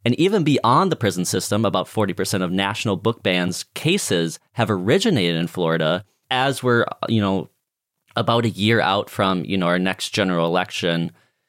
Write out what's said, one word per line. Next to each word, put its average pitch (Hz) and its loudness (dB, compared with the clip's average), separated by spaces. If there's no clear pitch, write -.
And 123 0
even 190 4
beyond 143 4
the - -2
prison 90 -2
system, 104 -2
about 92 0
forty 101 -2
percent 95 -4
of 87 -2
national 98 -2
book 110 -4
bans 90 -2
cases 92 -2
have 113 0
originated 104 2
in 85 -2
Florida. 82 0
As 131 -2
we're, 120 2
you 113 2
know, 95 -2
about 117 2
a 110 0
year 104 2
out 98 0
from, 95 0
you 98 -4
know, 90 0
our 87 2
next 92 -2
general 90 0
election, 85 -2